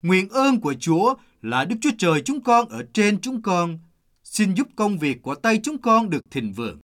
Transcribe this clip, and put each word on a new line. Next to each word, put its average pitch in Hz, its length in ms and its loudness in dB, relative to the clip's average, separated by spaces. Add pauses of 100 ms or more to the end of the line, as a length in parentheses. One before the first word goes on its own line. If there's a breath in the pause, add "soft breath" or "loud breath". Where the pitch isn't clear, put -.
Nguyện 185 260 2
ơn 262 320 2
của 143 180 -2
Chúa 180 340 2 (280 soft breath)
là 123 240 -2
Đức 214 160 -4
Chúa 294 160 2
Trời 160 280 2
chúng 277 160 -4
con 233 280 4
ở 240 240 -10
trên 208 280 2
chúng 254 200 -6
con. 175 380 -2 (440)
Xin 190 300 0
giúp 226 220 -2
công 208 220 0
việc 143 240 -2
của - 140 -8
tay 220 280 0
chúng 294 140 -6
con 226 320 2
được 156 120 -2 (100)
thịnh 110 220 -6
vượng. 98 260 -8 (100)